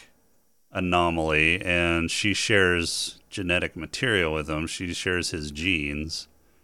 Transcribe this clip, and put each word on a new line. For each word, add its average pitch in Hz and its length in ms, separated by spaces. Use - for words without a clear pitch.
anomaly 85 880
and 85 500
she - 220
shares 90 960
genetic 87 480
material 87 560
with 78 160
him, 78 180
she 85 280
shares 87 360
his 73 200
genes, 78 800